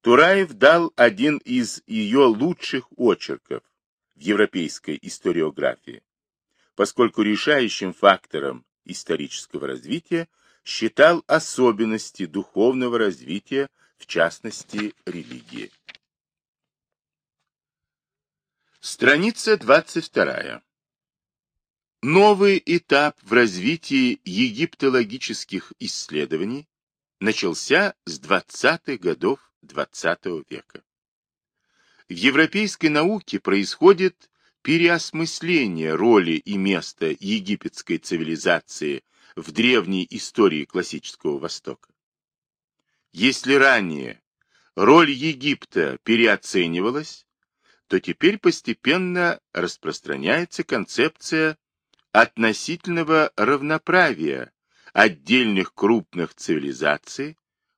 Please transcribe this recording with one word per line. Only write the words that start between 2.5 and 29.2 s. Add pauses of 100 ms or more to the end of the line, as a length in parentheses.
очерков (540)
в
европейской
историографии, (720)
поскольку
решающим
фактором (220)
исторического
развития (380)
считал
особенности
духовного
развития, (300)
в
частности, (100)
религии. (3000)
Страница
двадцать
вторая. (1400)
Новый
этап
в
развитии
египтологических
исследований (500)
начался
с
двадцатых
годов (220)